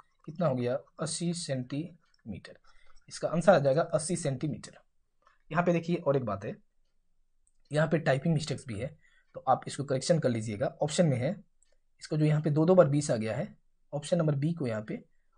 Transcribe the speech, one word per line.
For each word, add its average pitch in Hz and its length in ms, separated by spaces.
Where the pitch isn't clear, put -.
कितना 165 200
हो 135 80
गया? 123 240
अस्सी 170 340
सेंटीमीटर। - 1200
इसका - 200
आंसर 175 240
आ 170 60
जाएगा 139 240
अस्सी 165 340
सेंटीमीटर। 135 640
यहाँ 170 120
पे 175 80
देखिए 170 240
और 143 200
एक 127 80
बात 101 200
है, 135 120
यहाँ 151 160
पे 160 120
टाइपिंग 147 340
मिस्टेक्स 147 320
भी 107 80
है, 113 220
तो - 80
आप 127 240
इसको - 180
करेक्शन 139 340
कर 147 100
लीजिएगा। 113 380
ऑप्शन 156 240
में 135 120
है, 127 120
इसको - 160
जो 156 80
यहाँ 151 180
पे 156 80
दो 151 140
दो 180 100
बार 180 140
बीस 147 220
आ 131 60
गया 110 200
है, 170 180
ऑप्शन 151 260
नंबर 156 160
बी 143 180
को 165 140
यहाँ 107 160
पे 165 200